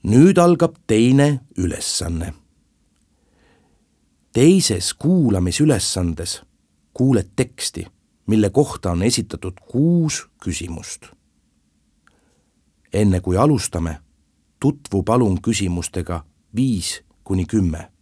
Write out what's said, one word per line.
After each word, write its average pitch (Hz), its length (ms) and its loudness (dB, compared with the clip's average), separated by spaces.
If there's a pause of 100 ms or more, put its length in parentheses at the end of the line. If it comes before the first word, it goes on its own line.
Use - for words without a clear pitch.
Nüüd 156 340 6
algab 170 400 2 (100)
teine 131 540 2 (160)
ülesanne. 82 800 -6 (2000)
Teises 127 600 2
kuulamisülesandes 95 1500 0 (520)
kuuled 127 320 2 (100)
teksti, - 500 -6 (400)
mille 104 240 2
kohta 131 400 -2
on 85 120 -2
esitatud - 560 -4 (100)
kuus 160 600 0 (100)
küsimust. - 680 -10 (1900)
Enne 95 280 2
kui 90 160 -2
alustame, 98 600 0 (640)
tutvu 113 420 -2
palun 110 400 0
küsimustega 87 840 -4 (300)
viis 117 480 -4 (220)
kuni 92 220 -2
kümme. 87 440 -2 (120)